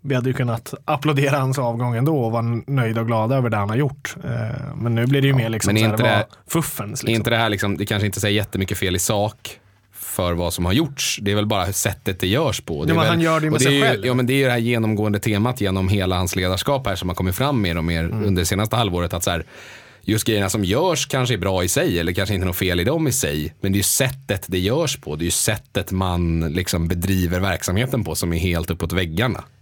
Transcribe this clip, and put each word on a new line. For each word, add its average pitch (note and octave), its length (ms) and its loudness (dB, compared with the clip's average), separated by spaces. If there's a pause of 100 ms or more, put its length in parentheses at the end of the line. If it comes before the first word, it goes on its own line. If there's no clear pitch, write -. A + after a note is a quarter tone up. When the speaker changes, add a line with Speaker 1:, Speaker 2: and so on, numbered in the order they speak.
Speaker 1:
vi C#3 100 0
hade B2+ 160 2
ju B2+ 40 2
kunnat A#2+ 400 -2 (100)
applådera C#3+ 540 2
hans C3 200 0
avgång A#2+ 380 0
ändå C3+ 280 2
och A2+ 80 0
vara A#2 100 0 (240)
nöjda A#2 340 0
och A2+ 60 0
glada A2+ 300 2
över B2 140 2
det A2 60 0
han G2+ 120 0
har A2 80 0
gjort. C#3 480 -2
Eh, - 60 -6 (460)
men A#2 180 0
nu A#2 120 2
blir C#3 140 4
det C3+ 60 4
ju C#3 60 4
Speaker 2:
Ja, C3+ 40 4
Speaker 1:
mer, A2+ 120 2
liksom, G#2+ 260 0
Speaker 2:
men G#2+ 80 6
Speaker 1:
så A2 40 4
här, G#2+ 60 4
Speaker 2:
inte A2+ 120 2
Speaker 1:
det A#2 60 4
var G#2 80 4
Speaker 2:
det, G2+ 80 0 (240)
Speaker 1:
fuffens, G#2 520 -4
liksom. A2 120 -2
Speaker 2:
inte A2+ 160 2
det A#2 60 4
här, A2+ 120 2
liksom, G2+ 280 0
det G#2 100 -2
kanske G#2 200 0
inte G2+ 120 -2
är - 20 -2
så G#2 80 0
jättemycket G2+ 500 0
fel F#2 180 0
i - 20 0
sak - 600 -2 (340)
för - 400 -4
vad F2 200 -2
som F2+ 120 -2
har F2+ 80 2
gjorts. C#3 500 0
Det G2+ 80 0
är G2+ 60 2
väl G#2 100 0
bara G2+ 260 0
sättet F#2+ 480 -4
det F#2+ 60 0
görs A#2+ 340 0
på. D2 240 -6
Det - 40 0
Speaker 1:
Ja, E3 60 2
Speaker 2:
är - 20 2
Speaker 1:
men E3 80 4
Speaker 2:
väl, - 60 2
Speaker 1:
han E3+ 100 2
gör D#3+ 200 2
det D#3 40 -4
ju D#3 60 0
med C#3 60 0
Speaker 2:
och - 40 2
det B2+ 40 2
är C3+ 40 4
Speaker 1:
sig C#3+ 80 4
Speaker 2:
ju, C#3+ 60 4
Speaker 1:
själv. G2+ 240 2
Speaker 2:
ja, B2 80 2
men B2+ 120 2
det B2+ 60 2
är C3+ 60 4
ju C#3 60 4
det C3 60 4
här A#2+ 80 2
genomgående A2 600 0
temat G#2+ 420 0
genom F#2+ 280 0
hela F#2 280 2
hans F2+ 200 -2
ledarskap F#2+ 500 0
här G2 100 -2
som F2+ 120 -4
har F2 80 -4
kommit F#2 180 0
fram C3+ 280 0
mer E2+ 160 0
och D#2+ 60 -2
mer E2 200 0
Speaker 1:
Mm. G#2 200 -2
Speaker 2:
under F#2 180 2
det E2 40 0
senaste G#2+ 300 0
halvåret, F2 380 0
att E2+ 100 -4
så - 60 0
här, E2+ 140 -2 (600)
just G#2+ 220 0
grejerna G#2 220 2
som G#2 160 0
görs C#3+ 420 0
kanske B2 280 0
är G#2 40 -2
bra F#2 260 0
i F2+ 40 0
sig, C#3 300 2
eller E2+ 140 0
kanske G2 220 0
inte F2+ 120 0
något F2 100 -2
fel F2+ 240 0
i F2 40 0
dem D#3+ 240 2
i B2+ 40 0
sig, D2+ 480 -2
men G2 120 0
det F#2+ 40 4
är - 20 4
ju G2 40 0
sättet - 680 -2
det F#2 100 0
görs C3 420 0
på, D2+ 160 -8
det D2+ 60 -4
är - 20 -2
ju F2 60 0
sättet - 640 -2
man F2 480 0 (120)
liksom F2 360 -2
bedriver F2+ 520 0
verksamheten G2 640 0
på D#2+ 100 -4
som E2+ 180 -2
är E2+ 60 0
helt E2+ 320 0
uppåt E2 220 -2
väggarna. F#2 520 -2 (180)